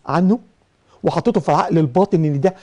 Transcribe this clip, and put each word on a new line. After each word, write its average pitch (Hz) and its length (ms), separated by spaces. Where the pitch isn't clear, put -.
عنه 180 340
وحطيته 170 360
في 165 100
العقل 165 280
الباطن 160 480
ان 143 160
ده 180 220